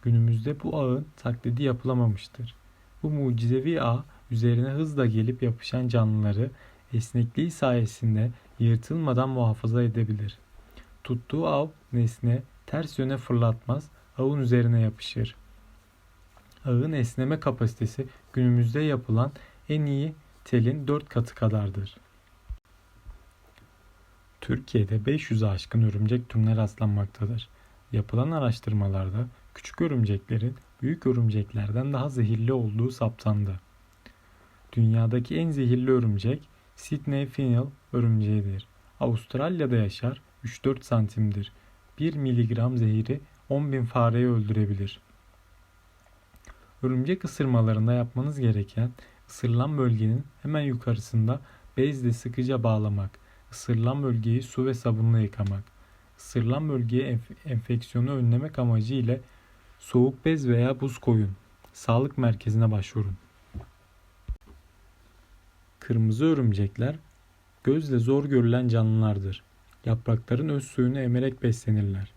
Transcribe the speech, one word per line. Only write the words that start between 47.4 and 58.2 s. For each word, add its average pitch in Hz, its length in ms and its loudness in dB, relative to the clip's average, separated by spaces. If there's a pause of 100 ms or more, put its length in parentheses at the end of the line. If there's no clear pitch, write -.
yapmanız 127 480 -2
gereken 110 500 0 (380)
ısırılan 127 500 -2
bölgenin 117 460 2 (180)
hemen 151 180 -2
yukarısında 120 800 -2 (360)
bezle 131 360 0
sıkıca 123 500 -2
bağlamak, 104 480 0 (420)
ısırılan 123 500 -2
bölgeyi 117 400 0
su 127 240 -4
ve 131 80 0
sabunla 113 460 2
yıkamak, 101 440 -2 (540)
ısırılan 127 500 -2
bölgeye 123 440 0
enf-, - 380 -8
enfeksiyonu 120 600 -2
önlemek 127 480 0